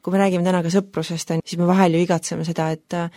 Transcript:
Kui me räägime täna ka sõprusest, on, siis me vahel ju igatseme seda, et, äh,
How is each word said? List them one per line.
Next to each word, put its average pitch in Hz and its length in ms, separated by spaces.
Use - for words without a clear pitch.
Kui 180 120
me 196 40
räägime 185 240
täna 180 220
ka 165 80
sõprusest, 175 580
on, 165 160
siis 175 140
me 175 80
vahel 185 260
ju 170 80
igatseme 170 420
seda, 160 300
et, - 140
äh, 170 180